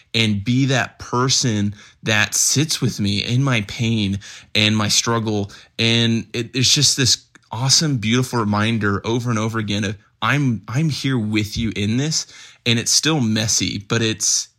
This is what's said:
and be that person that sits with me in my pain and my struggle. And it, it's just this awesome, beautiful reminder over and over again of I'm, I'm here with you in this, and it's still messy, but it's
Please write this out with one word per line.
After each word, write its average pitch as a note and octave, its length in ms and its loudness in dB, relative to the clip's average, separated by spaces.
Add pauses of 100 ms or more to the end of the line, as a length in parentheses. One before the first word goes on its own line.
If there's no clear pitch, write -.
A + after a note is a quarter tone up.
(140)
and G#2+ 280 2
be B2+ 260 2
that B2+ 320 -2
person A2+ 760 0 (280)
that G#2+ 300 2
sits - 460 0
with G#2+ 220 -2
me G2+ 200 0
in B2 220 0
my B2 180 2
pain G#2 580 -2 (360)
and G#2+ 220 4
my G#2 100 0
struggle. A2 640 0 (260)
And A2+ 540 2
it, A#2+ 240 -6
it's B2+ 180 2
just D3 220 2
this - 300 0 (280)
awesome, C3+ 440 2
beautiful A#2+ 420 0
reminder G#2 680 0
over A#2+ 240 -2
and A2 80 0
over A2 220 -2
again G#2 240 -2
of G2+ 140 -4 (240)
I'm, A#2+ 480 0
I'm D3+ 180 0
here C3+ 300 -2
with G#2+ 400 -2
you A2+ 180 -2
in G#2 220 0
this, D3+ 280 -2 (400)
and A#2 140 4
it's - 120 -2
still D#3 280 2
messy, A2 600 0
but A2+ 220 -2
it's - 460 -2 (120)